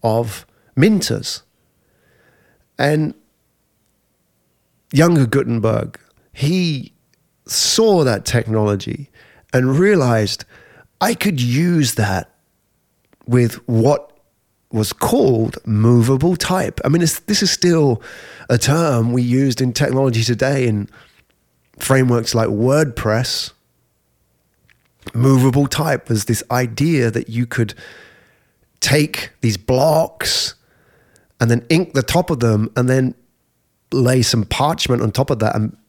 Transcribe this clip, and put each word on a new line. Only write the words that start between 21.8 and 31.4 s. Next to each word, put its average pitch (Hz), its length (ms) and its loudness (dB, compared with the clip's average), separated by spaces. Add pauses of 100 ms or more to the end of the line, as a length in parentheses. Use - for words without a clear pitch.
like 113 140 2
WordPress. 120 1040 -2 (1600)
Movable 135 540 2
type 147 420 -4
was 110 160 0
this 113 260 -2
idea 123 580 0
that - 200 -6
you 117 160 -4
could 117 280 -4 (1080)
take - 580 -2
these 110 160 0
blocks 151 1000 -2 (840)
and 117 100 2